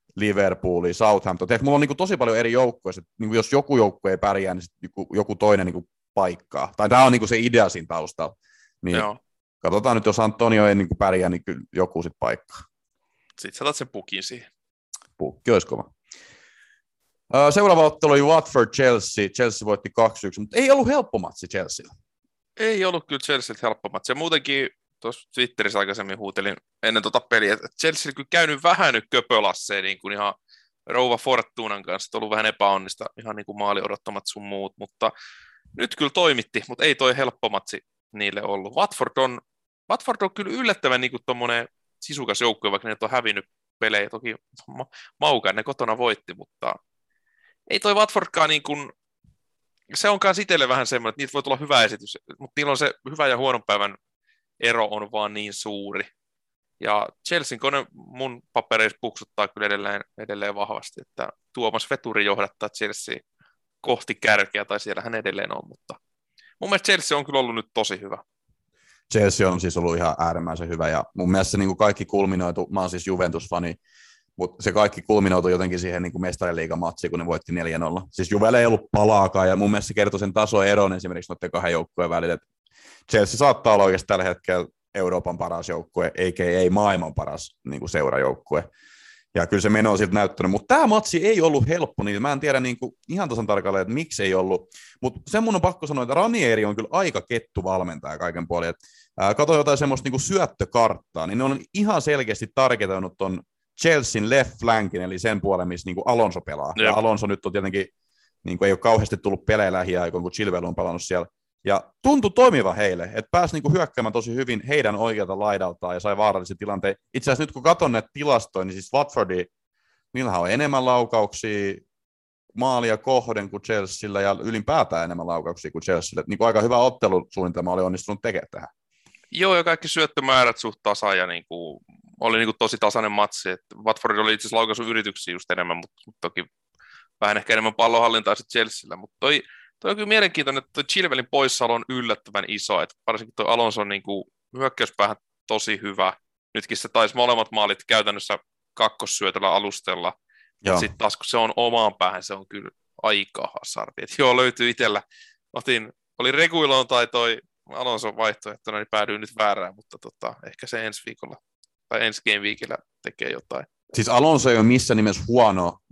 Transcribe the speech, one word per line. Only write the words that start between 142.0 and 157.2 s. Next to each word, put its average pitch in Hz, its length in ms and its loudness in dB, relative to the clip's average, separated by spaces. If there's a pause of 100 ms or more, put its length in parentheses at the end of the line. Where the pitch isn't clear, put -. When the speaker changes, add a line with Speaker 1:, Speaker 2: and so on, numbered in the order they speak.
Speaker 2:
iso, 98 340 -2
et - 120 -8 (120)
varsinkin 110 300 -6
toi 110 120 -2
Alonso 117 320 2
on 101 80 -4
niinku 98 440 -6 (240)
hyökkäyspäähän 110 600 0 (300)
tosi 107 360 -4
hyvä. 95 300 0 (420)
Nytkin 110 220 -6
se - 120 -10
taisi 113 280 2
molemmat 123 360 0
maalit 104 340 0
käytännössä 104 520 0 (360)
kakkossyötöllä 98 800 0
alustella. 92 600 -2 (520)
Speaker 1:
Joo. 92 160 2
Speaker 2:
Sit 87 180 -4
taas 107 180 -2
kun - 100 -14
se - 100 -4
on 113 200 2
omaan 117 420 2
päähän, 90 240 -2
se 101 120 -10
on 98 140 -16
kyllä 101 220 -14 (320)
aika 104 520 -2
hasardi. - 480 -10
Et - 160 -14
joo, 127 180 4
löytyy 123 340 2
itellä. 107 320 0 (500)
Otin, 120 400 -4 (260)
oli 127 140 0
Reguilon 147 540 2
tai 120 200 2
toi 117 320 0 (320)